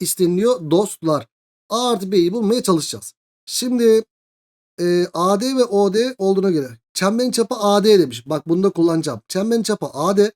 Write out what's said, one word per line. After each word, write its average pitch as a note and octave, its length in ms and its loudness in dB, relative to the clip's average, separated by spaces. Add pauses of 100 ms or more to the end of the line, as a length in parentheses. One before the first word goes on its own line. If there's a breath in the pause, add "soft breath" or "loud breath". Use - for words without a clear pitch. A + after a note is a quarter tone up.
isteniyor F3+ 720 -2
dostlar. D#3+ 580 -2 (400)
A A#3+ 220 -2
artı G3 220 -4
B'yi F3+ 200 2
bulmaya A3+ 300 0
çalışacağız. D3+ 520 -2 (320)
Şimdi, A#3 580 2 (760)
e, F3 340 0
A F#3+ 260 2
D C4 160 -2
ve B3 80 4
O G3+ 300 0
D B3+ 240 0
olduğuna G3 320 0
göre C3 280 -4 (160)
çemberin A3+ 360 0
çapı A3+ 240 -2
A G#3 300 2
D G#3+ 140 6
demiş. A#2+ 280 -2
Bak D3+ 220 -6
bunu E3+ 140 0
da G3 80 2
kullanacağım. D#3+ 580 -2
Çemberin A3+ 340 -2
çapı F#3+ 300 -4
A E3+ 240 -2
D. G#3 200 2